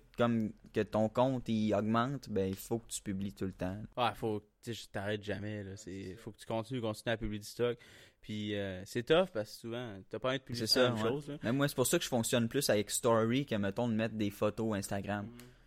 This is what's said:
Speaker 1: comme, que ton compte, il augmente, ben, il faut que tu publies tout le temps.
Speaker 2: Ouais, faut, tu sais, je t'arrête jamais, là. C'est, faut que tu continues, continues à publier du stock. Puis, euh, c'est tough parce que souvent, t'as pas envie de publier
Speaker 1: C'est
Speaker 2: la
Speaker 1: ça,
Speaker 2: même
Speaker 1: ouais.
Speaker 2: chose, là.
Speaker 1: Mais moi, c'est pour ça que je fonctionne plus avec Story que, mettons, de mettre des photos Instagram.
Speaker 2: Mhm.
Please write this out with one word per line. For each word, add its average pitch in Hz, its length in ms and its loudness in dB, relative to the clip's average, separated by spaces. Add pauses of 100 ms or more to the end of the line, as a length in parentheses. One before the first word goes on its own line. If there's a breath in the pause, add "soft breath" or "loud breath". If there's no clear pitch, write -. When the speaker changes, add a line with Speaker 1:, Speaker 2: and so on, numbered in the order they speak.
(180)
Speaker 1:
comme, 117 340 2 (220)
que 110 80 4
ton 107 260 2
compte, 127 400 2
il 107 260 2
augmente, 117 540 2
ben, 98 180 0
il 95 80 -2
faut - 240 -2
que - 100 -14
tu - 120 -8
publies 98 320 -4
tout - 140 -6
le 92 80 -4
temps. 92 240 -6 (180)
Speaker 2:
Ouais, 120 180 4
faut, 107 260 -2 (220)
tu 117 120 -6
sais, - 80 -10
je - 80 -18
t'arrête 101 340 -4
jamais, 101 400 -6
là. 95 120 -10
C'est, 95 420 -10
faut - 120 -14
que - 100 -16
tu - 40 -18
continues, 113 380 -4
continues 113 320 -2
à - 20 0
publier 107 220 -4
du 104 100 -12
stock. 120 300 0 (420 loud breath)
Puis, 104 340 -4
euh, 95 300 -4
c'est - 200 -4
tough 180 280 6
parce 107 220 -4
que - 60 -18
souvent, 117 340 -8 (160)
t'as 107 80 -6
pas 127 100 -2
envie 131 120 0
de - 40 -16
publier 117 220 -4
Speaker 1:
C'est 127 140 4
Speaker 2:
la 123 80 8
Speaker 1:
ça, 120 40 2
Speaker 2:
même 110 100 -2
Speaker 1:
ouais. 113 60 2
Speaker 2:
chose, 143 220 -2
là. 143 120 -8
Speaker 1:
Mais 117 100 0
moi, 139 160 4
c'est - 60 -8
pour 127 120 4
ça - 100 4
que - 80 0
je - 60 -4
fonctionne 117 380 2
plus 135 200 0
avec 107 220 2
Story 117 560 4
que, - 80 -2
mettons, 101 340 0
de 113 60 0
mettre 113 220 0
des 104 120 2
photos 107 480 0
Instagram. 101 480 -2
Speaker 2:
Mhm. 117 80 -10 (340 loud breath)